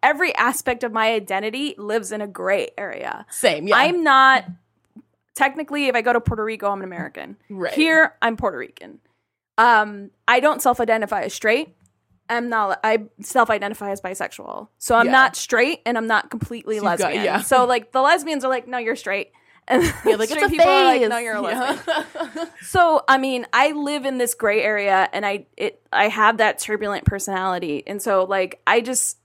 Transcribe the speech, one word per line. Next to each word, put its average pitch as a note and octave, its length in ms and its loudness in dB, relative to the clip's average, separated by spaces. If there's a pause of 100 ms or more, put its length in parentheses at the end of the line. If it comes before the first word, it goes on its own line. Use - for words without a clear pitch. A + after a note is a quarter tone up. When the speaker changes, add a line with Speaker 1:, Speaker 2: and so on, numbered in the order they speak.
Speaker 1:
every D4 340 2
aspect B3 480 -2
of A#3 80 -4
my A3 200 0
identity G#3+ 640 -4
lives G#3 360 -6
in G#3+ 100 -6
a G#3 40 -8
gray F#3+ 520 -4
area. - 520 -10
Speaker 2:
Same, E3+ 380 0
yeah. G#3 80 4
Speaker 1:
I'm E4 260 2
not, C4 440 6 (880)
technically, C#4+ 540 -2
if B3 60 0
I A#3+ 80 2
go A#3+ 100 2
to A#3+ 80 2
Puerto A3+ 240 -4
Rico, G#3+ 260 -4
I'm G3 100 -6
an G3 40 -10
American. E3+ 520 -14 (120)
Speaker 2:
Right. G3 240 -6
Speaker 1:
Here, D#4+ 500 2
I'm A3+ 140 -2
Puerto F#3+ 220 -4
Rican. - 400 -16 (600)
Um, G#3+ 520 4 (160)
I B3 140 4
don't D4 220 2
self-identify A3 600 0
as D#3+ 120 -8
straight. A#3+ 400 -2 (540)
I'm A#3 200 -4
not, G#3+ 360 -2
I A3 200 2 (180)
self-identify G#3+ 680 0
as G3 100 -6
bisexual. - 680 -10 (100)
So - 160 0
I'm A#3 120 6
Speaker 2:
Yeah. B3+ 60 0
Speaker 1:
not C4 240 6
straight B3 480 0
and A#3+ 140 -2
I'm A3+ 80 -4
not A3 240 0
completely A3 480 -8
Speaker 2:
So G3+ 100 -2
you've F3 100 0
got, F#3+ 100 0
Speaker 1:
lesbian. G3+ 160 -4
Speaker 2:
yeah. F3 160 0
Speaker 1:
So, B3+ 260 4
like, A#3+ 260 -2
the C4 80 0
lesbians D4 440 2
are C4 40 0
like, B3 200 -2
"No, B3 100 -4
you're A#3 180 -2
straight." G3+ 400 -6
<laughs> - 320 -20
And F3+ 140 4 (220)
Speaker 2:
Yeah, G#3 120 4
like, A3 140 0
Speaker 1:
straight D#4+ 140 -2
Speaker 2:
"It's G4+ 80 2
a E4+ 40 -2
Speaker 1:
people E4 140 6
are C4+ 140 6
like, B3+ 160 4
Speaker 2:
phase." A3+ 100 2
Speaker 1:
"No, A#3 80 -2
you're A#3 180 -4
a G3+ 60 -4
Speaker 2:
Yeah. A3 180 -4 (260)
Speaker 1:
lesbian." D#4 680 -6
Speaker 2:
<laughs> - 100 -20
Speaker 1:
So, E4+ 460 4
I C4+ 100 6
mean, C4 340 -2
I C#4 200 4
live D4 320 -4
in C4 140 -4
this A#3+ 160 -2
gray G#3+ 280 0
area G3+ 500 2
and G3 140 -4
I, G3+ 200 -6 (100)
it, - 260 -6 (100)
I G3+ 160 2
have A3 300 2
that G#3+ 200 2
turbulent G#3 460 -6
personality. F#3 840 -4
And G3+ 140 -10
so, G3 240 0
like, F#3 420 -4
I A3 140 4
just - 440 -4